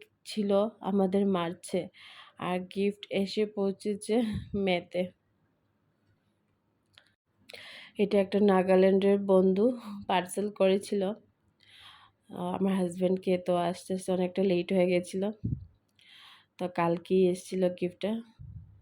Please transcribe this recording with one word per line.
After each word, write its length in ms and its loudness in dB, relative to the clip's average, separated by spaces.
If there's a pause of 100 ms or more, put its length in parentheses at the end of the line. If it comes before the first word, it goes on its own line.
(240)
ছিল 440 0 (120)
আমাদের 460 0
মার্চে, 600 -4 (500)
আর 200 -4 (180)
গিফট 340 -2
এসে 360 -2
পৌঁছেছে 760 -2 (320)
মেতে। 560 -2 (3000)
এটা 220 4
একটা 200 0
নাগাল্যান্ডের 760 4
বন্ধু 600 4 (280)
পার্সেল 440 -2
করেছিল, 580 0
আ, 60 -4 (1120)
আমার 460 -4
হাজব্যান্ডকে, 640 0
তো 180 0
আস্তে 380 -2
আস্তে 180 -4
অনেকটা 300 -2
লেট 300 0
হয়ে 140 4
গেছিল। 440 -2 (1300)
তো 100 -4
কালকেই 600 2
এসেছিল 400 -2
গিফটটা, 520 -6 (600)